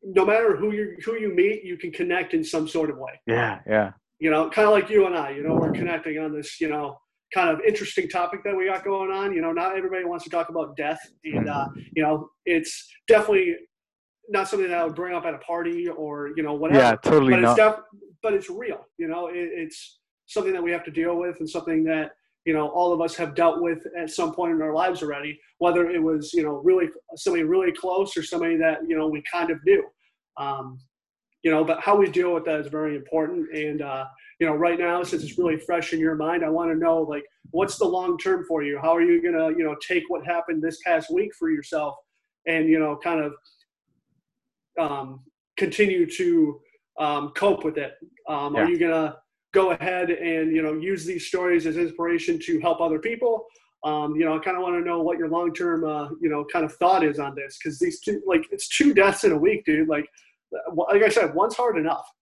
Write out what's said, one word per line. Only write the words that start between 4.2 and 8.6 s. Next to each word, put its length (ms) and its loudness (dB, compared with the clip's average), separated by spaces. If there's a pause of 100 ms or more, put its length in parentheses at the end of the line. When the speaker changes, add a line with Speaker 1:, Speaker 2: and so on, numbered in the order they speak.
Speaker 1:
You 100 2
know, 180 2
kinda 220 4
like 180 4
you 180 6
and 100 -2
I, 140 -4
you 120 -8
know, 140 -2
we're 160 0
connecting 460 -4
on 140 -4
this, 280 -10
you 80 -2
know, 300 -6 (360)
kind 160 4
of 160 0
interesting 420 0
topic 360 -2
that 120 -2
we 100 0